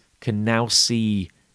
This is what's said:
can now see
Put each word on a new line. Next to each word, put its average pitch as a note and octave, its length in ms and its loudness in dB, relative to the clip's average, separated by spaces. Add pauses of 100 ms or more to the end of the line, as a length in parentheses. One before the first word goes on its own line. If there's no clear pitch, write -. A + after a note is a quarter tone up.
(200)
can G#2+ 240 -2
now A#2 220 0
see G#2+ 640 0 (240)